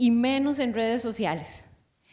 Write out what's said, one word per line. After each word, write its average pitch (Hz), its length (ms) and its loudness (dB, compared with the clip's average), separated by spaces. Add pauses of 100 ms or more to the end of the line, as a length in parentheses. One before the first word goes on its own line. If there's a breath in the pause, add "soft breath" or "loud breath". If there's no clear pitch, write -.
y 240 100 6
menos 269 480 2
en 240 140 -2
redes 226 280 0
sociales. 190 640 -4 (460 loud breath)